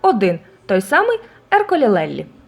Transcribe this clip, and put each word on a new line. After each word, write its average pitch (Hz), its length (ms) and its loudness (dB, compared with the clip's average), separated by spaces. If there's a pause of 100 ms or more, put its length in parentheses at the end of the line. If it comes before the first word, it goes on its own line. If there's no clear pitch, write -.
один, 196 360 0 (280)
той 240 140 0
самий 440 380 0 (320)
Ерколі 392 360 0
Леллі. 156 400 -2 (220)